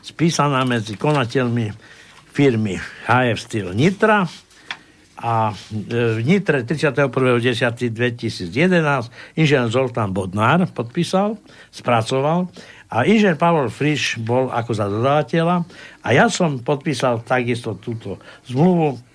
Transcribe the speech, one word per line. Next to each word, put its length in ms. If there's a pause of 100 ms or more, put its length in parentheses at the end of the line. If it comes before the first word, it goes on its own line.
spísaná 560
medzi 320
konateľmi 800 (560)
firmy 480
H 560
F 80
Steel 320
Nitra 560 (880)
a, 320
e, 680
v 60
Nitre 400
tridsiateho 480
prvého 320
desátého 480
dvetisícjedenásť 1200 (320)
inžinier 320
Zoltán 400
Bodnár 560
podpísal, 720 (320)
spracoval 720 (480)
a 160
inžinier 320
Pavol 320
Friš 480
bol 320
ako 180
za 140
dodávateľa 800 (400)
a 80
ja 160
som 320
podpísal 640
takisto 560
túto 400 (240)
zmluvu. 560 (140)